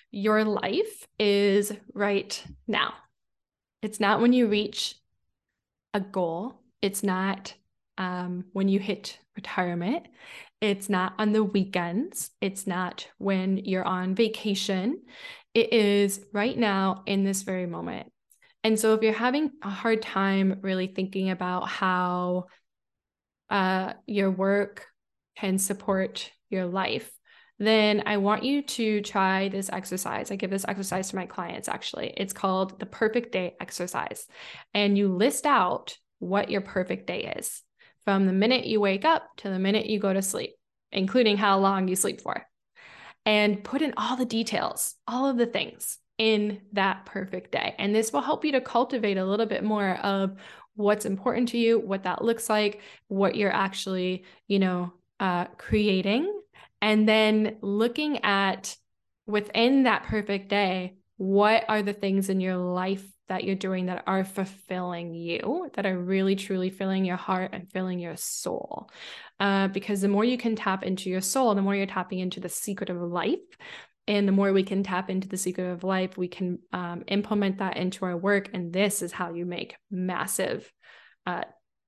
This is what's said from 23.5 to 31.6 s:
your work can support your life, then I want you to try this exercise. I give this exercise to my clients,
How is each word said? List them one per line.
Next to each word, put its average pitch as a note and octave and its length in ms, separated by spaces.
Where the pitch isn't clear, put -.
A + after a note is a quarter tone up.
your G3 240
work G3 560
can F#3+ 200
support F#3+ 720
your F#3 160
life, F3+ 440
then G#3+ 480
I G#3 120
want G3+ 260
you C#4 180
to G#3+ 400
try F#3+ 460
this G3 220
exercise. F#3 640
I G3+ 40
give G3 140
this G3 180
exercise F#3+ 420
to - 60
my F#3 100
clients, - 440